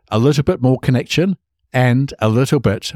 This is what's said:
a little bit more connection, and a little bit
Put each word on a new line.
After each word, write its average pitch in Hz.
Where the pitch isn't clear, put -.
a 107
little 139
bit 185
more -
connection, 156
and 127
a 110
little 131
bit 101